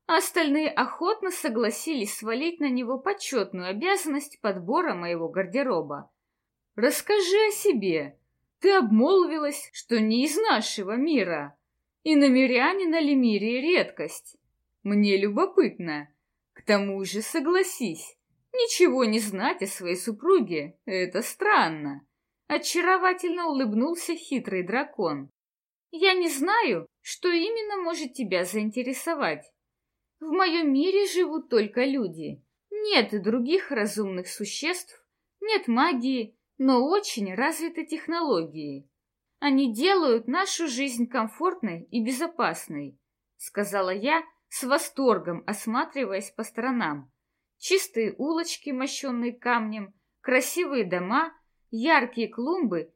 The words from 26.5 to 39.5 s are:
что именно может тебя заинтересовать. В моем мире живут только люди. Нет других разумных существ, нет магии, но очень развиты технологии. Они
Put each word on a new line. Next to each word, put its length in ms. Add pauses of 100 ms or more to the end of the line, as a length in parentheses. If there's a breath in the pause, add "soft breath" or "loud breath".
что 300
именно 520
может 300
тебя 320
заинтересовать. 1040 (720)
В 60
моем 460
мире 340
живут 420
только 360
люди. 600 (260)
Нет 520
других 480
разумных 580
существ, 760 (360)
нет 280
магии, 680 (220)
но 280
очень 480
развиты 520
технологии. 1040 (500)
Они 340